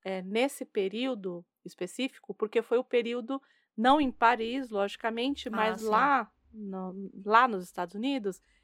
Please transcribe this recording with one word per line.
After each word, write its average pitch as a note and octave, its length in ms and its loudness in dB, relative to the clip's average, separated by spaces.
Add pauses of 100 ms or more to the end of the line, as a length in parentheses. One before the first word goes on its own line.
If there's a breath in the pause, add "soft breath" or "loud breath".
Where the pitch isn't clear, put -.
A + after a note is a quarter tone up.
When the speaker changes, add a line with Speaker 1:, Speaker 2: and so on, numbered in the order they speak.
Speaker 1:
é, F#3+ 180 -6
nesse A3+ 440 -2
período G3 800 -4 (180)
específico, - 680 -8
porque A3 280 -2
foi A#3 160 2
o B3+ 60 2
período, A#3+ 580 -2 (360)
não B3+ 240 6
em C4 100 2
Paris, A#3 580 2
logicamente, A3+ 800 -2
Speaker 2:
Ah, A3+ 80 -6
Speaker 1:
mas A3 240 0
Speaker 2:
sim. A3 80 -6
Speaker 1:
lá B3+ 420 4 (240)
no, F#3+ 560 -10 (160)
lá A3+ 220 6
nos G3 160 -2
Estados F3+ 320 -8
Unidos, A3 460 -4 (220)